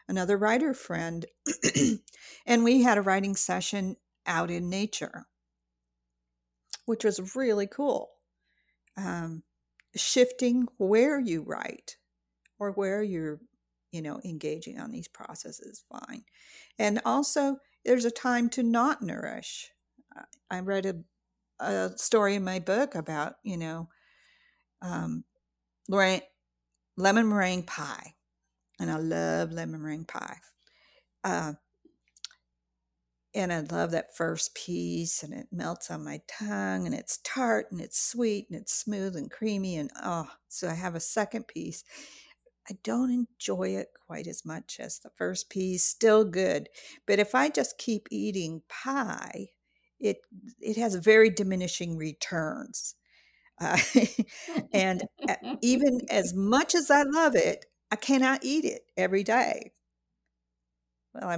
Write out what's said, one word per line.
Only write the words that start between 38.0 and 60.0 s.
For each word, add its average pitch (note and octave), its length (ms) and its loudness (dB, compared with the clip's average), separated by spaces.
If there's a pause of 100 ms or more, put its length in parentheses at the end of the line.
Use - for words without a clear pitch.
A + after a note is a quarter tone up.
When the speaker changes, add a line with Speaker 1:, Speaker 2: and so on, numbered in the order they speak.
Speaker 1:
sweet, A3 500 0
and E3 100 -10
it's - 140 -6
smooth G3 420 -4
and C#3+ 140 -8
creamy, G3 460 -2
and, D3 140 -4 (120)
oh, E3 260 -4 (200)
so - 200 -6
I E3 60 -4
have F3 200 -6
a E3 60 -8
second - 480 -2
piece. - 340 -10 (840)
I G3 60 -12 (100)
don't B3 260 0
enjoy G3+ 600 -2
it F#3+ 180 -4 (180)
quite D#3+ 200 -10
as E3 180 -10
much - 340 -10
as - 200 -10
the - 180 -20
first F3+ 320 -4
piece, F#3 360 -2
still A3 400 6
good. F3+ 440 0 (380)
But G3+ 140 4
if G#3 140 0
I C4+ 140 4
just D4 300 -2
keep G#3+ 320 -4
eating F#3+ 580 -4
pie, - 800 -6 (500)
it, G#3 200 0 (420)
it A3 160 -2
has A3+ 200 2
very G#3+ 340 10
diminishing F3+ 680 0
returns. D#3 1000 -6 (640)
Uh, E3+ 180 2 (460)
<laughs> - 500 -8
and, F#3+ 300 2 (240)
uh, - 80 0 (260)
even B3 380 4 (100)
as F3+ 220 2
Speaker 2:
<laughs> F3+ 40 -4
Speaker 1:
much G#3+ 380 2
as E4+ 160 2
I D4 140 8
love D4 300 4
it, - 300 2 (260)
I - 60 -2
cannot C4 480 2
eat C#4+ 220 0
it - 160 -4 (140)
every F#3+ 280 2
day. - 480 0 (1400)